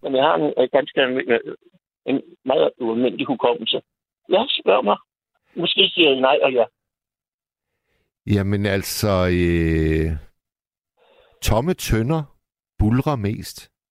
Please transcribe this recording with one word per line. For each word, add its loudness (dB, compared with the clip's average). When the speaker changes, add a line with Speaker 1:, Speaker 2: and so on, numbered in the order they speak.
Speaker 1:
Men -4
jeg 2
har 2
en, -2
øh, 2
ganske 0
almindelig, 0
øh, -12
en -2
meget 2
ualmindelig -2
hukommelse. -2
Ja, 2
spørg 2
mig. 2
Måske 0
siger 2
jeg 2
nej 2
og 2
ja. 2
Speaker 2:
Jamen, 0
altså, -2
øh, 2
tomme 0
tønder -2
buldrer 2
mest. -8